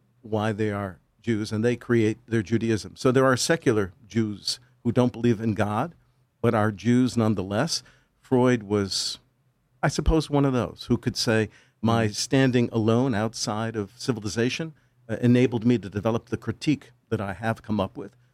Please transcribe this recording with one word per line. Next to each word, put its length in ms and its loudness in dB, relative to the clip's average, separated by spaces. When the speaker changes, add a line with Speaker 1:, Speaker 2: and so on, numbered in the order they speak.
Speaker 1:
why 320 -2
they 180 -2
are 280 -8
Jews, 300 -2
and 100 -4
they 140 0
create 500 0
their 160 -2
Judaism. 540 -2
So 160 2
there 140 4
are 100 4
secular 560 0
Jews 540 -4
who 120 -2
don't 180 2
believe 300 0
in 140 -2
God, 380 -2
but 140 4
are 180 4
Jews 460 2
nonetheless. 680 0
Freud 420 2
was, 560 -4
I 80 0
suppose, 400 0
one 160 2
of 80 2
those 340 -4
who 80 4
could 220 -4
say, 320 2
"My 260 2
Speaker 2:
Mm. 80 -4
Speaker 1:
standing 560 2
alone 420 2
outside 640 -4
of 220 -6
civilization, 760 -4
uh, 100 -4
enabled 460 4
me 140 4
to 100 -10
develop 400 -4
the 80 -4
critique 540 -6
that 100 -4
I 140 -6
have 280 -6
come 200 -4
up 160 -4
with." 180 -14